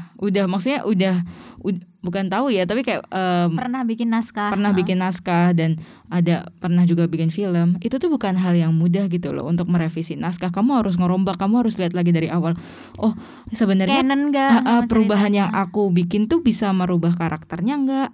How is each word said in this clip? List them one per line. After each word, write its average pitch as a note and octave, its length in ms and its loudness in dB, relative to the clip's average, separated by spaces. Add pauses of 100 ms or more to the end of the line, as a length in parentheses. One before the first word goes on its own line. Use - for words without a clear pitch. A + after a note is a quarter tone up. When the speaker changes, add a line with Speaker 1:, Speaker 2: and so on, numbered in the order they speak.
(160)
Speaker 1:
udah, G3 300 0
maksudnya G3 340 -2
udah, F#3 460 0 (320)
ud-, F#3 240 -4 (160)
bukan F#3+ 320 -4
tahu A3 180 0
ya, G3+ 140 2
tapi G3+ 180 -2
kayak, A3+ 260 -2
em, F3+ 440 0
Speaker 2:
Pernah A#3+ 320 -2
bikin A#3 260 -2
naskah. A3+ 400 -2
Speaker 1:
pernah G3+ 220 0
Speaker 2:
Heeh. F#3+ 100 2
Speaker 1:
bikin F3+ 180 0
naskah F3+ 520 0
dan E3 240 2 (320)
ada E3+ 400 0 (100)
pernah F3 300 2
juga E3+ 180 2
bikin D#3+ 240 0
film. F3 520 0
Itu A#3+ 180 -4
tuh F4+ 100 -2
bukan A3 260 0
hal F#3 200 2
yang E3 160 2
mudah F3 400 2
gitu F3 200 -2
loh C#3 140 -4
untuk E3+ 220 0
merevisi E3 480 -2
naskah. F3 340 -6
Kamu A3+ 300 0
harus G3+ 160 0
ngerombak, F#3 420 0
kamu G#3+ 300 2
harus A3 80 0
lihat F3+ 160 -2
lagi F3 240 2
dari D#3+ 160 0
awal. E3+ 240 0 (420)
"Oh, A3 140 0 (400)
sebenarnya G3+ 480 2
Speaker 2:
Canon C#4 320 2
nggak C#4 180 2
Speaker 1:
ah, C4 80 6
ah, B3 60 2 (160)
Speaker 2:
sama A#3+ 80 2
Speaker 1:
perubahan G#3 480 2
yang G3 160 2
Speaker 2:
ceritanya? F#3+ 160 0
Speaker 1:
aku G3+ 160 -2 (100)
bikin F3+ 320 2
tuh E4+ 140 2
bisa A3 320 0
merubah F3+ 420 2
karakternya E3 640 -4
nggak, C4+ 360 -2